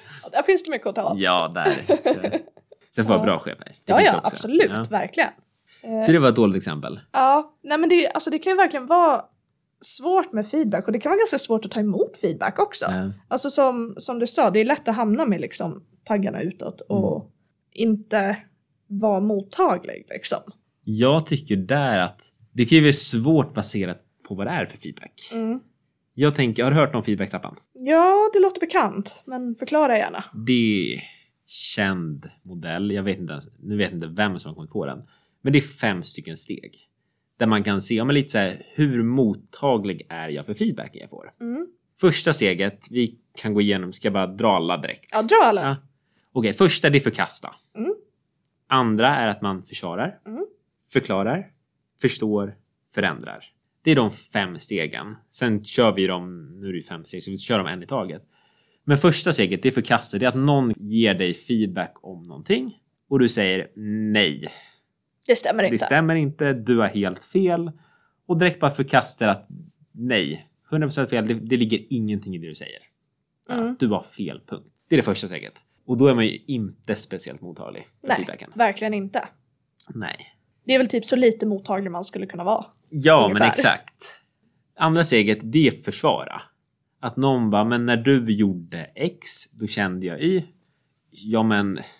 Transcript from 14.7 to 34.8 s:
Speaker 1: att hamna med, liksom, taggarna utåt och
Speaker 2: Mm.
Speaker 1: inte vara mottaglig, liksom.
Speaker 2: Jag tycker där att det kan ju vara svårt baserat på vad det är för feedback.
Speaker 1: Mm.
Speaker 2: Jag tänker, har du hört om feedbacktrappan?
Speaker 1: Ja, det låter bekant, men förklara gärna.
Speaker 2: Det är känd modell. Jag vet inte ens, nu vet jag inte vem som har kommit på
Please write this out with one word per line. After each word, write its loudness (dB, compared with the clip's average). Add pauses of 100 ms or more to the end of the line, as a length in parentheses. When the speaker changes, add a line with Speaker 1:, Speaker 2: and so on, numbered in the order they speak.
Speaker 1:
att 0
hamna 0
med, 0
liksom, -8 (200)
taggarna -2
utåt -8
och -2
Speaker 2:
Mm. -20 (420)
Speaker 1:
inte -2 (560)
vara 0
mottaglig, -2
liksom. -6 (440)
Speaker 2:
Jag 2
tycker -2
där 0
att -2 (340)
det 2
kan 4
ju 10
vara 8
svårt 2
baserat -6 (280)
på -10
vad -6
det -4
är -2
för -16
feedback. -18
Speaker 1:
Mm. -4 (540)
Speaker 2:
Jag 2
tänker, 0
har 2
du 4
hört 2
om -2
feedbacktrappan? -4 (180)
Speaker 1:
Ja, 4
det 4
låter 4
bekant, -2
men -8
förklara 2
gärna. -4 (240)
Speaker 2:
Det 2
är -10 (460)
känd -4 (140)
modell. -6
Jag -2
vet -2
inte -10
ens, -14 (120)
nu -8
vet -2
jag -10
inte -8
vem -4
som -16
har -14
kommit -18
på -6